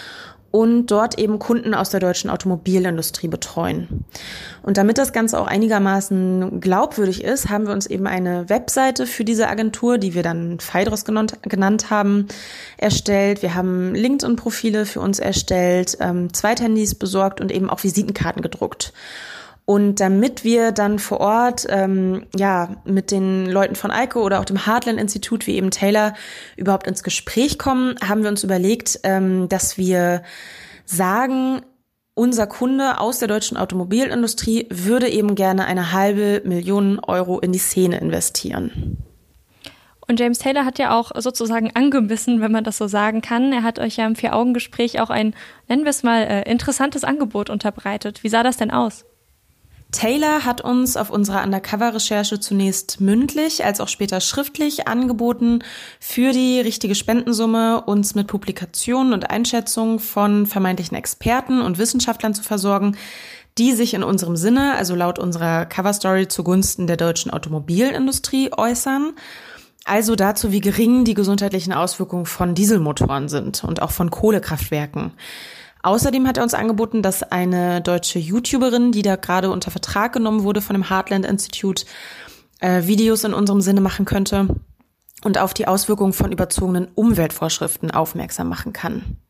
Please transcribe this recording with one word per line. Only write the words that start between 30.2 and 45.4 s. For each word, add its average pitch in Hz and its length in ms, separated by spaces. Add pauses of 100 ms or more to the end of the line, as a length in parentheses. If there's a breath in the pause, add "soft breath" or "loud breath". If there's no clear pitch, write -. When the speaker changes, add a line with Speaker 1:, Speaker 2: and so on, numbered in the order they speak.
Speaker 1:
sagen, 254 760 (520)
unser 226 320
Kunde 262 540
aus 247 180
der 240 80
deutschen 208 300
Automobilindustrie 226 1120
würde 220 380
eben 208 260
gerne 190 300
eine 180 260
halbe 202 540
Million 196 560
Euro 180 400
in 180 100
die 185 80
Szene 185 400
investieren. - 1000 (1080 loud breath)
Speaker 2:
Und 233 140
James 240 180
Taylor 277 260
hat 254 140
ja 247 180
auch 233 200
sozusagen 226 580
angebissen, 233 640
wenn 214 120
man 220 100
das 220 160
so 214 80
sagen 208 340
kann. 247 320
Er 240 120
hat 226 160
euch 220 160
ja 226 100
im 220 80
Vier-Augen-Gespräch 233 840
auch 226 100
ein, 214 240 (320 loud breath)